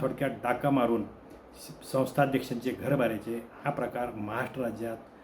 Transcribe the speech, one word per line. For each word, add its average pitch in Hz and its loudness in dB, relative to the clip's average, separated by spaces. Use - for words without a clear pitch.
थोडक्यात 135 0
डाका 127 2
मारून 117 4
संस्थाध्यक्षांचे 131 2
घर 131 0
भरायचे, 113 2
हा 143 0
प्रकार 120 -2
महाराष्ट्र 107 -4
राज्यात 113 -4